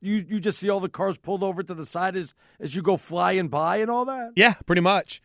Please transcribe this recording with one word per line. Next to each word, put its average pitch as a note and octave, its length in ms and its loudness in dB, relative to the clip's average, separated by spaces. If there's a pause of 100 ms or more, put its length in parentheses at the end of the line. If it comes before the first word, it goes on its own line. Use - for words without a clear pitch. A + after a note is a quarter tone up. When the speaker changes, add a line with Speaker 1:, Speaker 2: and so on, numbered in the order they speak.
Speaker 1:
you, G3+ 260 -2
you G#3 140 -2
just F#3+ 180 -2
see G3 100 -2
all G3 120 2
the F3 80 -4
cars F#3 280 -2
pulled F#3+ 260 -6
over F#3+ 200 -2
to F3+ 100 -10
the D#3+ 120 -12
side F3+ 320 -4
as, E3+ 160 -8 (260)
as C3+ 160 -8
you F#3+ 60 -4
go F3+ 160 4
flying F3+ 500 0
by D#3+ 300 2
and A3 120 0
all A#3+ 160 0
that? B3+ 300 -8
Speaker 2:
Yeah, G#3+ 200 6 (100)
pretty F3 160 4
much. F#3 440 2